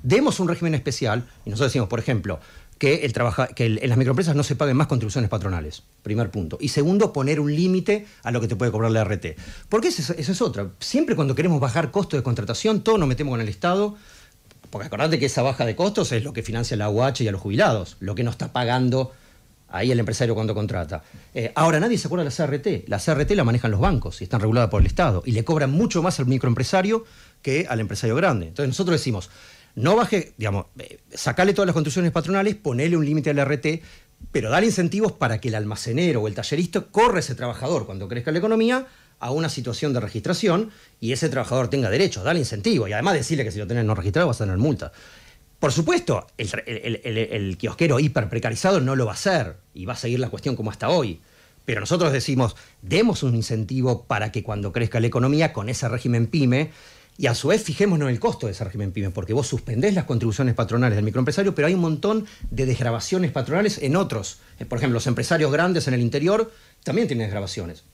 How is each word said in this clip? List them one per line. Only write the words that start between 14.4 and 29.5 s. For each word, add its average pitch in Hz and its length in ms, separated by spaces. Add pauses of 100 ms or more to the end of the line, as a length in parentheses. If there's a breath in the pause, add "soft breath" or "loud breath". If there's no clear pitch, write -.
porque 101 160
acordate 147 320
que 135 80
esa 123 140
baja 131 240
de 113 120
costos 196 340
es 117 120
lo - 100
que 113 100
financia 113 320
la 104 140
U 107 120
H 131 220
y 107 60
a - 20
los 92 80
jubilados, 107 640
lo 98 120
que 123 100
no 117 80
está - 200
pagando... 127 640 (560 loud breath)
Ahí 113 220
el 120 100
empresario 113 340
cuando 107 180
contrata. 90 480 (320 loud breath)
Eh, 113 220
ahora, 156 240
nadie 226 180
se - 100
acuerda 175 160
de 143 60
la 127 60
C 170 80
R 139 160
T. 135 300
La 101 100
C - 140
R 147 100
T 208 140
la 143 80
manejan 117 260
los 98 80
bancos - 400
y 92 60
están 117 160
reguladas 110 280
por 107 120
el - 60
Estado. 120 380
Y 123 60
le 113 140
cobran 147 260
mucho 175 320
más 175 160
al 135 60
microempresario 135 800 (360 loud breath)
que 143 280
al 117 100
empresario 110 380
grande. 127 300
Entonces 131 200
nosotros 170 320
decimos, 104 300 (460 loud breath)